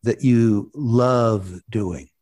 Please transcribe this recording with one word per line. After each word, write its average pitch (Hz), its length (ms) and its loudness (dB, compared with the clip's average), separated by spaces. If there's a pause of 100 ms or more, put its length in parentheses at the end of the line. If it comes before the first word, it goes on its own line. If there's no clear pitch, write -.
that 110 200 -2
you 117 520 2
love 117 960 0
doing. 90 400 -6 (120)